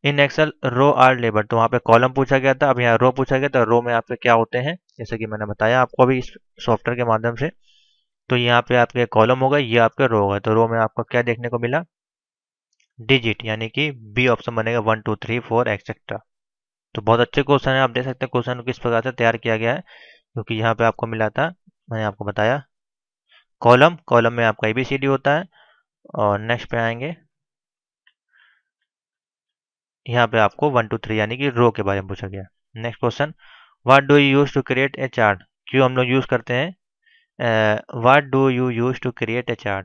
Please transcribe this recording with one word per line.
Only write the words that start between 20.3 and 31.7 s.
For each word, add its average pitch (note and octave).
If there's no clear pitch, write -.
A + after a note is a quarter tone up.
क्योंकि A2+
यहाँ A2+
पे A2+
आपको A2+
मिला A2
था, D#3+
मैंने A2
आपको G#2
बताया A2
कॉलम, C3
कॉलम A#2
में A#2
आपका A2
एबीसीडी C3
होता C#3
है F#3
और G2+
नेक्स्ट A#2
पे A#2+
आएंगे, A#2
यहाँ A#2+
पे A2
आपको A2
वन, A#2+
टू, A2
थ्री A2
यानी G#2+
कि C#3
रो A#2+